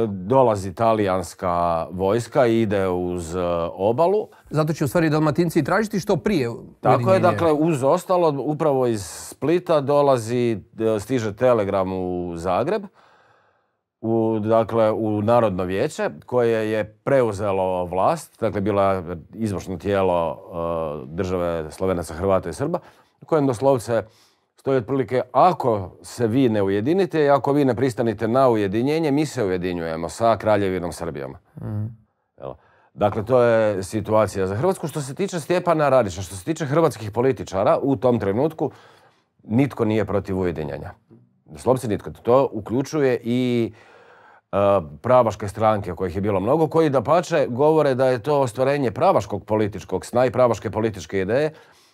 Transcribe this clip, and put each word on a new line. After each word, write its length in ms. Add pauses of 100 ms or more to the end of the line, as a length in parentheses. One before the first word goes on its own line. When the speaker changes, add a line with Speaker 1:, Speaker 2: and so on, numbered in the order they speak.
Speaker 1:
dolazi 640
talijanska 1160
vojska 560
i 140
ide 280
uz, 480
e, 40 (320)
obalu. 560 (220)
Speaker 2:
Zato 220
će 120
u 40
stvari 220
Dalmatinci 480
i 60
tražiti 360
što 160
prije 320 (320)
Speaker 1:
Tako 200
je, 60
Speaker 2:
ujedinjenje. 160
Speaker 1:
dakle, 300
uz 300
ostalo, 560
upravo 480
iz 180
Splita 760
dolazi, 760 (380)
e, 40
stiže 320
telegram 600
u 440
Zagreb, 460 (1160)
u, 400
dakle, 500
u 320
Narodno 420
vijeće, 460 (160)
koje 440
je 140 (100)
preuzelo 880
vlast, 560
dakle, 200
bilo 220
je 200 (320)
izvršno 420
tijelo, 600 (640)
e, 40
države 640
Slovenaca, 440
Hrvata 360
i 40
Srba, 240 (420)
u 60
kojem 200
doslovce 560 (540)
stoji 220
otprilike, 440 (100)
„Ako 580 (120)
se 240
vi 220
ne 140
ujedinite 600
i 60
ako 220
vi 120
ne 100
pristanite 540
na 220
ujedinjenje, 600
mi 160
se 180
ujedinjujemo 640
sa 280
Kraljevinom 560
Srbijom.” 420 (220)
Speaker 2:
Mhm. 280 (540)
Speaker 1:
Jel? 140 (420)
Dakle, 300
to 180
je 400
situacija 640
za 80
Hrvatsku. 340
Što 120
se 140
tiče 260
Stjepana 480
Radića, 340
što 140
se 80
tiče 220
hrvatskih 440
političara, 680
u 180
tom 220
trenutku 520 (720)
nitko 400
nije 200
protiv 340
ujedinjenja. 520 (540)
Doslovce 440
nitko. 240
To 400
uključuje 680
i, 500 (760)
e, 100 (440)
pravaške 480
stranke, 460
kojih 200
je 60
bilo 200
mnogo, 280
koji 220
dapače 580
govore 460
da 120
je 120
to 220
ostvarenje 500
pravaškog 540
političkog 640
sna 200
i 40
pravaške 400
političke 500
ideje, 320 (420)